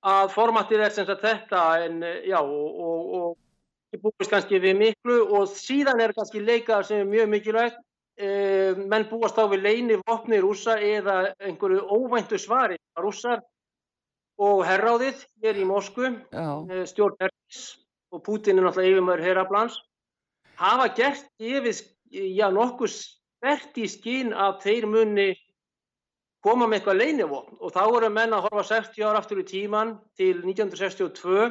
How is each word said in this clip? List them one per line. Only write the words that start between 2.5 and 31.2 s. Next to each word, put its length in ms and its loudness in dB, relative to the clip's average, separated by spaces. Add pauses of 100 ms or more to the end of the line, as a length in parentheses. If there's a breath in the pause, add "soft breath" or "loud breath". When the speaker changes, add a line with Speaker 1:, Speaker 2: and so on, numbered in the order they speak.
Speaker 1:
og, 320 -6
og 240 -4 (560)
ég 100 -14
búist 300 -4
kannski 260 2
við 180 4
miklu 500 2
og 220 4
síðan 520 0
er 120 2
kannski 300 -6
leikað 440 2
sem 180 0
er 60 -2
mjög 200 4
mikilvægt. 480 0 (400)
Eh, 580 0
menn 320 0
búast 300 -2
þá 100 4
við 140 0
leynivopni 760 0
Rússa 360 0
eða 600 0
einhverju 500 -2
óvæntu 520 0
svari. 380 0 (160)
Rússar 480 -4 (1000)
og 260 4
herráðið 580 0 (140)
hér 200 0
í 80 0
Moskvu, 460 -2 (160)
Speaker 2:
Já. 220 -8 (160)
Speaker 1:
eh, 200 -8
stjórn 320 0
hers 460 -6 (500)
og 100 -12
Pútín 360 2
er 80 4
náttúrulega 240 2
yfirmaður 320 2
heraflans, 560 0 (800)
hafa 300 4
gert, 360 -2 (120)
gefið, 440 -4 (280)
já, 420 -2
nokkuð 400 0
sterkt 880 -6
í 100 -4
skyn 460 -6
að 260 -2
þeir 260 0
muni 440 2 (1120)
koma 220 4
með 140 0
eitthvað 180 0
leynivopn 580 -2
og 160 -12
þá 120 0
eru 260 4
menn 240 0
að 100 0
horfa 200 -2
sextíu 420 -4
ár 100 2
aftur 240 -4
í 60 -6
tímann 480 -4 (160)
til 320 0
nítján 260 -2
hundruð 140 -8
sextíu 240 -4
og 80 -10
tvö. 360 0